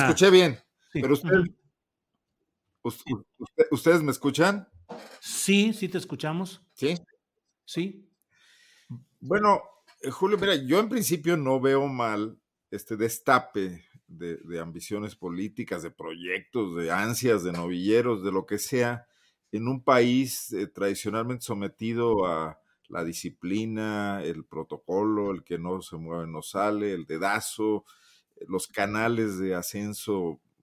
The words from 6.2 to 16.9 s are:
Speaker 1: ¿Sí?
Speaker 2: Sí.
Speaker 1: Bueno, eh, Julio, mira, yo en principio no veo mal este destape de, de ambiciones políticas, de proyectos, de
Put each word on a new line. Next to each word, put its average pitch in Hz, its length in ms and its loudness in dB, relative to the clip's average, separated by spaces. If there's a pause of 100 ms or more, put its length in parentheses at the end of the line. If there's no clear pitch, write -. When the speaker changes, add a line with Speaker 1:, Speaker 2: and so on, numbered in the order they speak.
Speaker 1:
¿Sí? 156 220 0 (680)
Speaker 2:
Sí. 190 460 -8 (1120)
Speaker 1:
Bueno, 202 400 4 (400)
eh, 135 80 -4
Julio, 190 280 2
mira, 190 180 2
yo 135 260 2
en 220 80 0
principio 175 480 0
no 131 240 2
veo 135 260 4
mal 110 500 -2 (320)
este 104 280 -8
destape 107 880 0 (220)
de, 85 280 -8
de 85 240 -10
ambiciones 92 560 -8
políticas, 90 680 -6
de 82 80 -10
proyectos, 87 840 -6
de 82 160 -2